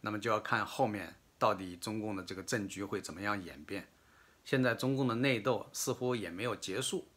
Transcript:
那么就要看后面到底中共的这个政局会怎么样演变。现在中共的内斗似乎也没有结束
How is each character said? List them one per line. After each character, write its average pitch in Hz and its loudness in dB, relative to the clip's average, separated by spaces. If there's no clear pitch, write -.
那 107 -2
么 104 -2
就 110 -2
要 110 4
看 107 2
后 - 2
面 98 -4
到 110 6
底 92 -4
中 107 -4
共 107 -4
的 92 -4
这 95 -8
个 95 -8
政 101 0
局 95 -6
会 98 -2
怎 - -10
么 87 -8
样 101 0
演 76 -12
变。 95 -6
现 131 4
在 123 4
中 135 2
共 135 2
的 113 2
内 123 4
斗 104 2
似 - 0
乎 123 0
也 98 -4
没 90 -6
有 117 0
结 95 -2
束 - -2